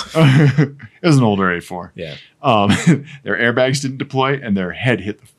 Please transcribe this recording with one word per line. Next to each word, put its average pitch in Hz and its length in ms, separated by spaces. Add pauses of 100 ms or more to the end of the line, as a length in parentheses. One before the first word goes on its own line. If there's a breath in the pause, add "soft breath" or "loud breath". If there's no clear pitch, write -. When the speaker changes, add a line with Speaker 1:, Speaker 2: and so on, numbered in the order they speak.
(140)
Speaker 1:
<laughs> 147 520 (360 loud breath)
It 180 60
was 147 100
an 127 60
older 98 280
A 87 80
four. 87 360
Speaker 2:
Yeah. 80 200 (280 loud breath)
Speaker 1:
Um, 107 260
<laughs> - 540
their 101 120
airbags 127 460
didn't 135 160
deploy 135 440
and 110 140
their 90 180
head 104 280
hit 104 200
the - 60 (120)